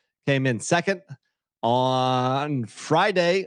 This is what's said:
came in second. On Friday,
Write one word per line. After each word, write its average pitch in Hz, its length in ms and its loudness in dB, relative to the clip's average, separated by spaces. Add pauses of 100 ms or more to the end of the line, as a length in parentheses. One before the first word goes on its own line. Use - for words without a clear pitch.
(280)
came 135 180 0
in 120 140 0
second. 175 440 -2 (580)
On 127 1040 0
Friday, 180 800 0